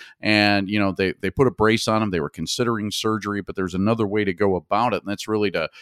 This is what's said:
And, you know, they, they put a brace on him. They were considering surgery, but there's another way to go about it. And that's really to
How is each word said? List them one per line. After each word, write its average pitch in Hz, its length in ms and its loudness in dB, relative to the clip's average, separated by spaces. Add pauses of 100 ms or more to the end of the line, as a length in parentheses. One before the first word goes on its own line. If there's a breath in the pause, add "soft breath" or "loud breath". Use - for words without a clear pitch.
(200 loud breath)
And, 104 500 2
you 104 100 0
know, 98 120 2
they, 92 280 0
they 95 120 -2
put 135 160 2
a 117 40 2
brace 110 360 2
on 110 160 2
him. 104 80 -2
They 87 80 0
were 76 100 -2
considering 107 640 -4
surgery, 104 500 -2
but - 140 -10
there's 92 180 -2
another 107 320 2
way 104 180 0
to 98 100 0
go 98 220 2
about 104 380 0
it. 87 80 -2
And 95 80 -12
that's 101 220 -8
really 104 200 0
to 82 180 -4 (120)